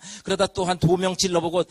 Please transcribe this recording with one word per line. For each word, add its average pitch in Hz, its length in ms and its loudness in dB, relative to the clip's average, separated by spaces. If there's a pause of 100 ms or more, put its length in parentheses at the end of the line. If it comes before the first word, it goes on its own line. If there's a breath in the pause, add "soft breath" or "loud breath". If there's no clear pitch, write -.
(240 loud breath)
그러다 190 240 0
또 185 180 -6
한 180 120 0
두 175 200 4
명 185 200 0
질러보고 170 540 0